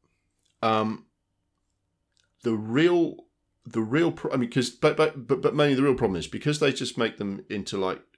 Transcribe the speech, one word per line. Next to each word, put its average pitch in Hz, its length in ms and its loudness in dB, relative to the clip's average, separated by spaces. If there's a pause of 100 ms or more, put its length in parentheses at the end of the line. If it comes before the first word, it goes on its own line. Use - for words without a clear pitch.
(600)
Um, 110 440 -2 (1400)
the 117 120 0
real, 156 720 2 (400)
the 113 160 -2
real, 147 300 2
pro-, 156 220 -6
I - 20 0
mean, 120 160 -2
'cause, 127 180 0
but, 151 280 0
but, 151 280 0
but, 131 160 0
but 147 140 0
mainly 147 200 4
the 131 80 2
real 139 120 4
problem 98 240 0
is 80 80 -6
because 147 320 -4
they 139 140 2
just - 240 -6
make 117 200 0
them 98 320 -6
into, 104 280 -6
like, 95 240 -2 (160)